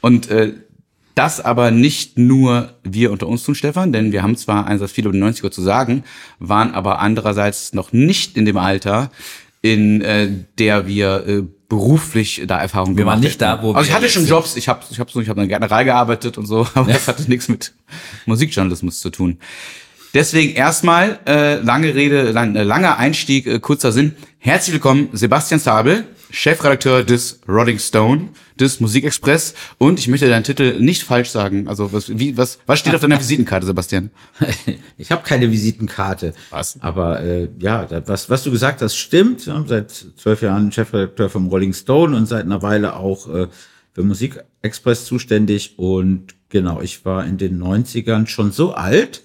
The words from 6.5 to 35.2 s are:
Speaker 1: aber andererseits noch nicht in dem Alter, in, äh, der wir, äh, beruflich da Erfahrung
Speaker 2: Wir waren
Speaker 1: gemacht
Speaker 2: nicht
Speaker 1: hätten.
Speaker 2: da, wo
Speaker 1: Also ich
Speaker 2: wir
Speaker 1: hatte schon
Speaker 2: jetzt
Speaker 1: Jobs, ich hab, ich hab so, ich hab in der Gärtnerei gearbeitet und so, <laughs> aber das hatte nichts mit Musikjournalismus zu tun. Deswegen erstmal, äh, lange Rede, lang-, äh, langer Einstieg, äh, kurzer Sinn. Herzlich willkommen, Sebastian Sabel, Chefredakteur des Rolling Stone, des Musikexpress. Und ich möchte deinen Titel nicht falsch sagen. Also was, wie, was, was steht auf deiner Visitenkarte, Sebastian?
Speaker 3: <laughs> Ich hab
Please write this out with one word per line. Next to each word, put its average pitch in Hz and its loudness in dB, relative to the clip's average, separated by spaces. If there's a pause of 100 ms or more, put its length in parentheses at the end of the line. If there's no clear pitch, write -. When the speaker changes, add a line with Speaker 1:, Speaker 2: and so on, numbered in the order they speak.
Speaker 1:
aber 98 -2
andererseits 104 -2
noch - -6
nicht 147 2
in 110 4
dem 101 2
Alter, 98 0 (520)
in, 107 4
äh, 104 0 (300)
der 104 2
wir, 98 0
äh, 101 -2 (280)
beruflich 113 0
da 90 -2
Erfahrung 92 -2
Speaker 2:
Wir 104 2
waren 107 2
Speaker 1:
gemacht 131 4
Speaker 2:
nicht - -2
Speaker 1:
hätten. 110 0
Speaker 2:
da, 107 -10
wo 110 0
Speaker 1:
Also 143 2
ich - -2
Speaker 2:
wir 160 0
Speaker 1:
hatte 240 2
schon 180 0
Speaker 2:
jetzt 147 2
Speaker 1:
Jobs, 165 2
ich 120 -6
hab, 120 -4
ich 113 -10
hab - -6
so, 123 -4
ich 110 -4
hab 104 -4
in - 0
der 101 0
Gärtnerei 107 0
gearbeitet 120 0
und 107 -8
so, 110 0
<laughs> - -20
aber 131 2
das - 0
hatte 131 -4
nichts 127 0
mit - -4 (540)
Musikjournalismus 101 -2
zu - -8
tun. 87 -4 (720)
Deswegen 147 2
erstmal, 170 2
äh, 147 2
lange 135 0
Rede, 139 2
lang-, 110 0
äh, 107 0
langer 139 2
Einstieg, 135 0
äh, 117 0
kurzer 139 0
Sinn. 147 2 (240)
Herzlich 170 0
willkommen, 143 2
Sebastian 147 2
Sabel, 131 2 (260)
Chefredakteur 139 2
des - 0
Rolling 110 2
Stone, 120 2 (300)
des 131 2
Musikexpress. 139 0 (240)
Und 156 4
ich 131 -4
möchte 131 2
deinen 117 4
Titel 135 0
nicht 151 2
falsch 120 0
sagen. 98 -2
Also 101 -4
was, 104 -4
wie, 135 -2
was, 123 -2
was 151 2
steht 160 0
auf 156 0
deiner 147 4
Visitenkarte, 117 -2
Sebastian? 95 -4 (300)
Speaker 3:
<laughs> - 0 (480)
Ich - -4
hab 170 -4